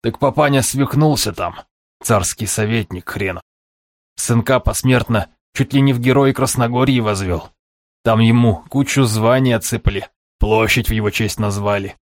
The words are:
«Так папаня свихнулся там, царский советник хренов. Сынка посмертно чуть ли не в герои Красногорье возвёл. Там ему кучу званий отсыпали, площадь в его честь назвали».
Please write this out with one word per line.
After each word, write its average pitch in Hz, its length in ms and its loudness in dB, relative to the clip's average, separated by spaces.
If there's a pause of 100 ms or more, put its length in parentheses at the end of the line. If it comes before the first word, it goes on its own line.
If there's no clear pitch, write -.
«Так 110 160 -6
папаня 139 440 2
свихнулся 139 680 0
там, 85 220 -8 (480)
царский 104 440 -2
советник 107 600 -4
хренов. 92 360 -8 (720)
Сынка 120 420 0
посмертно 117 720 0 (240)
чуть - 180 -2
ли 139 80 2
не 139 120 4
в 120 80 -2
герои 135 320 4
Красногорье 127 720 0
возвёл. 95 480 -4 (520)
Там 113 160 2
ему 113 500 4
кучу 139 360 0
званий 117 500 2
отсыпали, 107 540 -4 (320)
площадь 110 480 2
в 113 40 -2
его 107 180 -2
честь - 280 -4
назвали». 101 680 -4